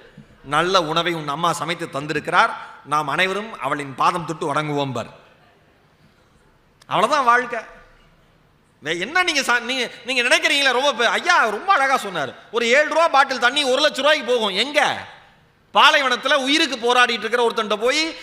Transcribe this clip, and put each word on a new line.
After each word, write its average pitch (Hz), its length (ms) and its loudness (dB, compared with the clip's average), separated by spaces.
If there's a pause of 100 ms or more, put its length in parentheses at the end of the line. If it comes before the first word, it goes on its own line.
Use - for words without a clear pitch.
(440)
நல்ல 170 380 0
உணவை 165 320 -2
உன் 156 140 -6
அம்மா 160 260 -2
சமைத்து 165 340 -6
தந்திருக்கிறார், 151 680 -2 (320)
நாம் 147 220 -2
அனைவரும் 190 520 -2
அவளின் 143 360 -4
பாதம் 170 300 0
தொட்டு 160 280 -6
வணங்குவோம் 143 400 -2
பார். 113 180 -8 (1700)
அவ்வளவுதான் 240 460 0
வாழ்க்கை. 240 300 0 (1200)
வே-, 165 160 -4
என்ன 302 240 -2
நீங்க 320 180 0
சா-, 240 180 0
நீங்க, 233 320 -4 (140)
நீங்க 254 160 0
நினைக்கிறீங்களா? 285 500 2
ரொம்ப 262 220 2
பே-, 226 240 2
ஐயா 330 260 2
ரொம்ப 240 300 0
அழகா 269 240 2
சொன்னார். 160 360 -6 (180)
ஒரு 233 160 -2
ஏழு 285 220 4
ரூபா 320 180 2
பாட்டில் 269 380 2
தண்ணி 277 180 2
ஒரு 262 180 2
லட்சம் 285 220 0
ரூபாய்க்கு 277 280 2
போகும். 214 320 0
எங்க? 294 160 -2 (960)
பாலைவனத்துல 262 580 4
உயிருக்கு 277 420 0
போராடிட்டு 240 340 2
இருக்கிற 233 400 -2
ஒருத்தன்ட்ட 208 320 -2
போய், 302 420 -2